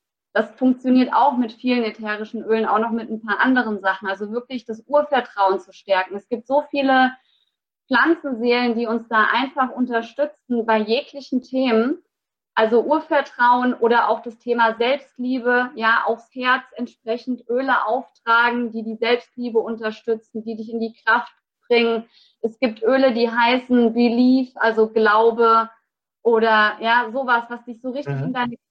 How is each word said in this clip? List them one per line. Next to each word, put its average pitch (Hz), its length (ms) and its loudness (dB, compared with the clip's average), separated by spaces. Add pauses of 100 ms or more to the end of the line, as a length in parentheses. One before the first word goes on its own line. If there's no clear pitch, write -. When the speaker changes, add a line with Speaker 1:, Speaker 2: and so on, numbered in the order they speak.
(320)
Speaker 1:
Das 220 200 -2
funktioniert 254 600 2
auch 269 240 2
mit 240 160 -2
vielen 247 320 -2
ätherischen 214 580 -8
Ölen, 220 240 -2
auch 208 120 2
noch 220 140 -2
mit 233 180 -6
ein 220 100 -8
paar 208 200 -4
anderen 233 400 0
Sachen. 185 280 -4
Also 202 220 -6
wirklich 240 340 -8
das 226 220 -12
Urvertrauen 240 720 0
zu - 120 -20
stärken. 185 440 -2
Es - 120 -14
gibt 226 180 -8
so 285 240 2
viele 262 420 2 (760)
Pflanzenseelen, 247 880 0
die 233 100 -2
uns 226 220 -4
da 220 240 0
einfach 262 380 -2
unterstützen 240 960 -4
bei 220 140 2
jeglichen 254 640 -4
Themen. 262 560 0 (560)
Also 220 280 4
Urvertrauen 254 920 0
oder 226 340 2
auch 220 140 -2
das 226 160 -14
Thema 233 380 0
Selbstliebe, 247 960 -2
ja, 226 320 0
aufs 226 280 -4
Herz 254 280 0 (140)
entsprechend 240 720 -8
Öle 254 380 -2
auftragen, 240 840 -2
die 220 120 -8
die 220 120 -8
Selbstliebe 233 640 -2
unterstützen, 220 840 -6
die 226 120 -8
dich 220 140 -12
in 233 100 -6
die 226 140 -6 (100)
Kraft 233 280 0 (340)
bringen. 233 380 2 (380)
Es 220 160 -6
gibt 226 240 -4
Öle, 262 320 4
die 233 160 0
heißen 240 640 2
Belief, 247 640 2
also 220 320 2
Glaube 226 840 4 (520)
oder, 220 580 2
ja, 226 320 0
sowas, 247 360 0
was 240 160 -14
dich 240 160 -16
so 262 100 -8
richtig 262 300 -6
Speaker 2:
Mhm. - 60 -6
Speaker 1:
in 262 80 -4
deine 247 220 -4 (140)